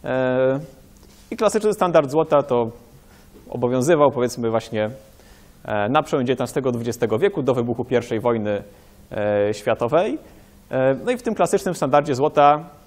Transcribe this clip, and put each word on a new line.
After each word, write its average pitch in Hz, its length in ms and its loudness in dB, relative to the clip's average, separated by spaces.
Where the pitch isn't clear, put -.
E, 131 560 0
i - 60 -8
klasyczny 214 360 0
standard 160 360 2
złota 151 340 2
to 120 260 0
obowiązywał, 127 640 2
powiedzmy, 120 380 -2
właśnie 110 400 -2
e, 104 220 -2
na 151 140 2
przełomie 143 220 -2
dziewiętnastego 127 460 -2
dwudziestego 117 480 -2
wieku 202 240 0
do 131 100 2
wybuchu 120 320 -2
pierwszej 117 340 -2
wojny, 104 440 -2
e, 104 420 0
światowej. 165 680 -2
E, 131 240 2
no 226 60 -2
i 254 60 -2
w 233 60 -14
tym 220 120 -2
klasycznym 185 400 0
standardzie 147 400 0
złota 147 480 4